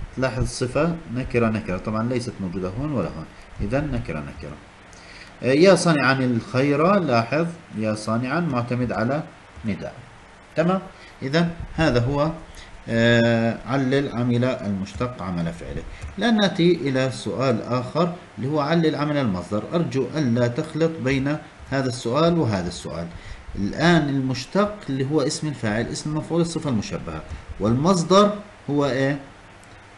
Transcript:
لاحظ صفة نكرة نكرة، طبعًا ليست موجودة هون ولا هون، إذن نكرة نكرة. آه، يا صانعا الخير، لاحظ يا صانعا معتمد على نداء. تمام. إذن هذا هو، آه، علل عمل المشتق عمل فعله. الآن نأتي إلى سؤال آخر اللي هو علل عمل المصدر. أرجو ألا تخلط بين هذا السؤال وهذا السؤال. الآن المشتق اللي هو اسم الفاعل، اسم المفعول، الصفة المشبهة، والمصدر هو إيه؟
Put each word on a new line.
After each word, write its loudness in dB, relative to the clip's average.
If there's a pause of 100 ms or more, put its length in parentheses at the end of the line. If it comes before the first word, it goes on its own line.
(180)
لاحظ 0
صفة 0 (180)
نكرة 2
نكرة، -2
طبعًا -2
ليست -2
موجودة -4 (120)
هون -4
ولا -2
هون، -10 (340)
إذن -2
نكرة -4
نكرة. -12 (880)
آه، 2
يا 8
صانعا 4
الخير، 2
لاحظ 2 (320)
يا 0
صانعا -2
معتمد -2
على 0 (420)
نداء. -6 (600)
تمام. 4 (420)
إذن 2 (260)
هذا 4
هو، 2 (580)
آه، 4
علل 2
عمل 2
المشتق -4
عمل -2
فعله. -10 (360)
الآن 2
نأتي 4
إلى 0
سؤال 0
آخر -2 (260)
اللي -4
هو 0
علل 2
عمل 0
المصدر. 0 (120)
أرجو 0 (100)
ألا 2
تخلط 0 (140)
بين 0 (340)
هذا 0
السؤال 2
وهذا 0
السؤال. -8 (500)
الآن 2
المشتق -2 (140)
اللي -2
هو 2
اسم -2
الفاعل، -2
اسم -6
المفعول، -2
الصفة -2
المشبهة، -4 (380)
والمصدر 4 (360)
هو 2
إيه؟ 0 (800)